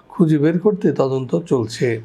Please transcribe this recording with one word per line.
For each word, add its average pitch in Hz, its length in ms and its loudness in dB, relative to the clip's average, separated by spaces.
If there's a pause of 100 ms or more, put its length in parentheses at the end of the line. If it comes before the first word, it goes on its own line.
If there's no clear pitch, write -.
খুঁজে 156 280 2
বের 165 220 2
করতে 180 320 0
তদন্ত 131 480 0
চলছে। 120 640 -2